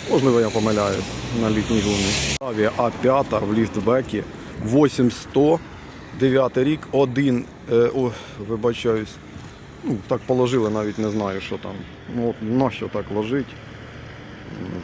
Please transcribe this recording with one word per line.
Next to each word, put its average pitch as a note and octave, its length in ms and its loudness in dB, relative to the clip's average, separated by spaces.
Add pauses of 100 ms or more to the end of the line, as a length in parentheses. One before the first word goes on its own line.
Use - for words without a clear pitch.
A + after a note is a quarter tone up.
(100)
Можливо, B2+ 300 4
я A2 100 2
помиляюсь G#2 540 2 (360)
на A2 100 2
літній G#2+ 300 2
гумі. G2+ 600 0
Авія A2 360 2
А A#2+ 140 2
п'ята B2+ 480 2
в G#2+ 160 0
ліфтбекі, A2+ 680 2 (420)
восемь B2+ 460 4
сто, D3+ 500 2 (600)
дев'ятий C3 440 4
рік, D3+ 280 0
один, C3 520 2 (280)
е, A#2+ 220 6
о, B2+ 160 0 (380)
вибачаюсь, A2+ 640 0 (760)
ну, A3+ 120 0 (100)
так C3 140 -2
положили, B2 500 2
навіть G#2+ 280 -2
не G#2+ 120 0
знаю, G2+ 300 -2
що G2 180 -8
там. F#2+ 140 -10 (440)
Ну, A#2 120 0
от G#2+ 120 -2
нащо A2+ 480 -2
так G#2 160 -6 (100)
ложить, A2+ 320 -2 (1160)
не F2+ 220 -10